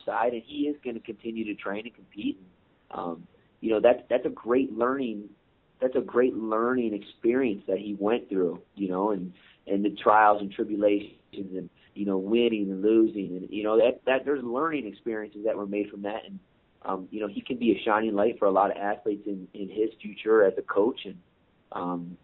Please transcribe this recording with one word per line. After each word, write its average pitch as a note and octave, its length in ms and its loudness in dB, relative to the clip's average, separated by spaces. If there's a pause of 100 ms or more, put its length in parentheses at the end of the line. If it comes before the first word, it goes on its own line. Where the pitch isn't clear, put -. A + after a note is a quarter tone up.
side, A2+ 280 0
and A2+ 120 -8
he D3 180 -6
is D3 200 -2
gonna A#2 160 -8
continue A2+ 460 -8
to G2+ 100 -6
train G#2 300 -8
and A#2 100 -18
compete. G#2 420 -8 (540)
Um, E2+ 340 -8 (360)
you A2+ 100 0
know, G#2+ 80 4
that's, A#2+ 300 6
that's A#2+ 160 0
a F#2+ 40 -4
great A#2+ 420 0
learning, A2+ 580 -2 (520)
that's C3 140 0
a B2 60 2
great B2 340 2
learning A2+ 580 0
experience A#2 720 0
that F#2+ 120 0
he G#2 200 -6
went A2+ 300 0
through, F2+ 320 0 (140)
you G2 140 -4
know, F#2+ 220 0
and, C3+ 220 -4 (320)
and G2+ 180 0
the G2+ 180 0
trials G#2+ 400 6
and G2 100 -6
tribulations G#2 600 0 (220)
and, F#2 360 -10 (240)
you G2+ 120 -6
know, G2 120 0
winning G#2+ 520 2
and F#2+ 120 -4
losing. G#2 560 2
And, F#2 120 -10
you G#2 140 -6
know, G#2+ 140 2
that, A#2 280 4
that C3 200 0
there's C3+ 180 -2
learning C3 440 -2
experiences G#2+ 580 -8
that A2 120 0
were G2+ 100 -6
made G#2 220 -4
from G2+ 140 -12
that. G2+ 220 -6
And, F#2+ 140 -16 (440)
um, F#2 280 -6
you - 80 -8
know, G#2 80 -2
he G2 140 -8
can C3 160 -6
be A#2+ 140 4
a G2 120 0
shining G#2+ 320 2
light A2 240 2
for G#2 60 4
a G2 60 6
lot F#2+ 200 4
of E2 60 -6
athletes G2+ 480 -4
in, F#2+ 280 -8
in G2+ 140 -10
his G#2+ 220 0 (120)
future G#2+ 440 4
as F#2 120 4
a G2 40 -4
coach. A2+ 440 0
And, F2+ 120 -14 (560)
um, F2+ 500 -6